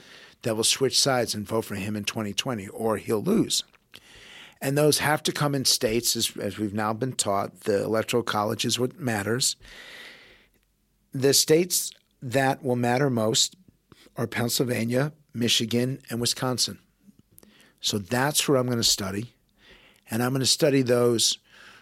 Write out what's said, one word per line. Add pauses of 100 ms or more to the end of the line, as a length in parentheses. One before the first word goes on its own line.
(400)
that
will
switch
sides
and
vote
for
him
in
twenty
twenty,
or
he'll
lose. (1000)
And
those
have
to
come
in
states,
as,
as
we've
now
been
taught,
the
Electoral
College
is
what
matters. (1600)
The
states (280)
that
will
matter
most (600)
are
Pennsylvania, (220)
Michigan, (100)
and
Wisconsin. (1000)
So
that's
where
I'm
gonna
study. (760)
And
I'm
gonna
study
those (440)